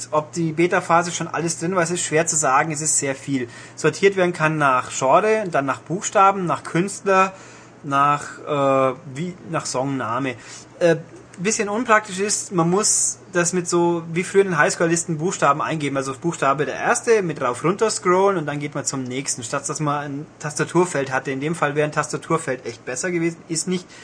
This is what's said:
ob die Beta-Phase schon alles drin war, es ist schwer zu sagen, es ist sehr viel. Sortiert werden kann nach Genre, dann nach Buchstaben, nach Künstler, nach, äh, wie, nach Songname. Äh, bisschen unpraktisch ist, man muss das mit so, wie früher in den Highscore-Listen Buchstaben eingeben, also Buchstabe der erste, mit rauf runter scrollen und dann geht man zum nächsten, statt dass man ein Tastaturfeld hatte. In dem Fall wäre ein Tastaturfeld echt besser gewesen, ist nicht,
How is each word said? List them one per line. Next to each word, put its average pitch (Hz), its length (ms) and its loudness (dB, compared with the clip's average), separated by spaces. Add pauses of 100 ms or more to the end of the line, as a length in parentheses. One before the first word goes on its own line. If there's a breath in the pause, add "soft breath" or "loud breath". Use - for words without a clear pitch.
(100)
ob 151 220 -2
die 165 200 -2
Beta-Phase 175 600 2
schon 165 160 -6
alles 165 320 -4
drin 180 160 -2
war, 170 80 2
es 165 80 -4
ist - 100 -4
schwer 156 240 0
zu - 80 -2
sagen, 147 380 2
es 143 80 -6
ist 156 180 0
sehr 135 160 -2
viel. 131 340 -4 (280 loud breath)
Sortiert 190 400 2
werden 180 160 2
kann 156 260 0
nach 131 320 2
Genre, 202 580 4
dann 151 160 0
nach 131 140 -2
Buchstaben, 196 640 2
nach 147 200 -2
Künstler, 190 680 2 (520 loud breath)
nach, 139 1080 2
äh, 120 40 -8 (180)
wie, 175 200 -6 (140)
nach 156 160 -4
Songname. 127 680 -2 (460 loud breath)
Äh, 165 160 6 (420)
bisschen 208 300 -2
unpraktisch 214 500 0
ist, 202 320 -4
man 170 180 2
muss - 520 0 (120)
das 175 200 0
mit 180 160 -2
so, 170 340 2 (100)
wie 175 120 -2
früher 196 180 4
in 196 60 2
den 170 100 -2
Highscore-Listen 165 600 2
Buchstaben 151 440 2
eingeben, 139 340 -2
also 135 240 -4
Buchstabe 143 460 0
der 120 80 -4
erste, 214 480 2
mit 151 180 -4
rauf 123 220 -2
runter 202 280 2
scrollen 190 480 2
und 156 80 -4
dann 147 120 -4
geht 147 160 -6
man 139 100 -4
zum 131 200 -4
nächsten, 127 400 -6
statt 139 240 -4
dass 143 100 -6
man 147 200 -2
ein 143 280 -8 (140)
Tastaturfeld 147 720 0
hatte. 131 180 0
In 135 100 -4
dem 156 140 -2
Fall 147 220 0
wäre 151 100 2
ein 147 60 -4
Tastaturfeld 151 760 -2
echt 117 180 -12
besser 180 280 -4
gewesen, 165 240 -2 (120)
ist 165 200 -4
nicht, 180 180 -4 (180 loud breath)